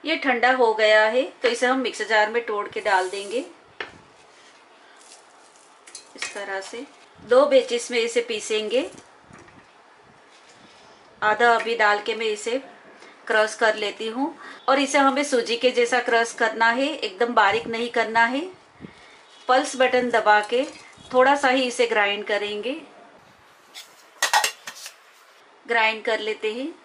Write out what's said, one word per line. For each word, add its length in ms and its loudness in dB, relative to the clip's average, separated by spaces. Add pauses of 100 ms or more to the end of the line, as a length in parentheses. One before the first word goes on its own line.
ये 120 -2
ठंडा 360 2
हो 200 4
गया 320 4
है 180 0 (180)
तो 80 2
इसे 180 0
हम 120 2
मिक्सर 280 -6
जार 220 2
में 160 -2
तोड़ 220 -6
के 140 -8
डाल 280 0
देंगे। 360 -6 (2750)
इस 180 -12
तरह 280 -8
से 240 -14 (340)
दो 260 4
बैचेस 460 2
में 80 -2
इसे 220 0
पीसेंगे। 680 -4 (2250)
आधा 300 4
अभी 240 0
डाल 260 2
के 140 -4
मैं 100 -6
इसे 320 -4 (680)
क्रश 280 0
कर 200 0
लेती 320 -8
हूँ 260 -6 (360)
और 100 4
इसे 180 0
हमें 260 4
सूजी 340 -2
के 140 2
जैसा 280 2
क्रश 340 0
करना 360 0
है, 180 0
एकदम 460 -4
बारीक 340 2
नहीं 220 -6
करना 360 2
है। 160 -4 (1040)
पल्स 280 2
बटन 340 2
दबा 340 4
के 200 -2 (500)
थोड़ा 220 6
सा 140 0
ही 140 2
इसे 240 0
ग्राइंड 380 0
करेंगे। 500 -4 (3000)
ग्राइंड 380 -2
कर 160 -2
लेते 340 -6
हैं। 180 -8 (140)